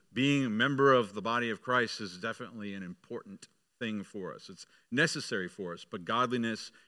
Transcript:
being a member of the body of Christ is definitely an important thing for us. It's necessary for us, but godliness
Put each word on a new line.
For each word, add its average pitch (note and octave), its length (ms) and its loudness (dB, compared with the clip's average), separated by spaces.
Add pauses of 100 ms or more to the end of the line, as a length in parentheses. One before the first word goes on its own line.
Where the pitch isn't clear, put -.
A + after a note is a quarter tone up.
(120)
being C#3 320 4
a A#2+ 60 0
member C3+ 420 6
of A2 220 4
the G#2 80 -4
body A#2 260 0
of G#2+ 140 -4
Christ B2 400 0
is F2+ 160 -8
definitely G#2+ 560 -8
an G2 80 -10
important F#2+ 640 -12 (320)
thing G#2+ 240 -4
for F2+ 300 -8
us. - 140 -16
It's - 180 -18 (260)
necessary B2+ 560 2
for F2+ 240 -8
us, E2+ 180 -12
but F#2 140 -8
godliness A#2 680 0 (180)